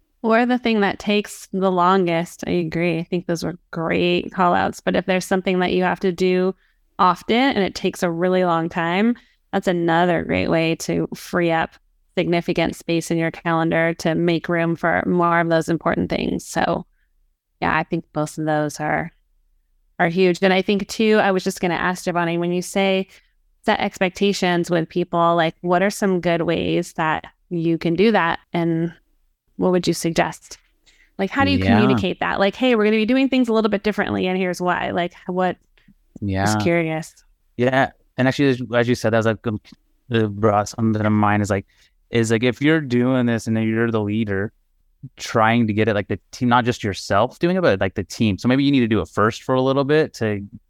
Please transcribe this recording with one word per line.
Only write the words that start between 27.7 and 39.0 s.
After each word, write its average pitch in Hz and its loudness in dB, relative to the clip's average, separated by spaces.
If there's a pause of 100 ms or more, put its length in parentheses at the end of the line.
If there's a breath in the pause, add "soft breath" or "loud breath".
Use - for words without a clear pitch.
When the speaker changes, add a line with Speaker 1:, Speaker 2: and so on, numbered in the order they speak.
Speaker 1:
can 170 0
do 202 4
that? 170 0 (140)
And 170 0 (640)
what 185 2
would 180 2
you 175 0
suggest? 165 -4 (600 soft breath)
Like, 196 -2
how 277 0
do 277 2
you 185 2
Speaker 2:
Yeah. 190 2
Speaker 1:
communicate 208 2
that? - -2
Like, 196 0
"Hey, 247 2
we're 208 2
gonna 214 2
be 220 2
doing 262 2
things 254 2
a 220 0
little 220 2
bit 202 -2
differently, 202 -2
and 185 -2
here's 180 -2
why." 175 -2
Like, 175 -4 (140)
what? 180 -2 (640)
Speaker 2:
Yeah. 98 0
Speaker 1:
Just 107 2
curious. 160 -2 (320)
Speaker 2:
Yeah. 131 2 (240)
And 127 2
actually, 139 2
as, 123 0 (120)
as 120 2
you 123 2
said, 110 -2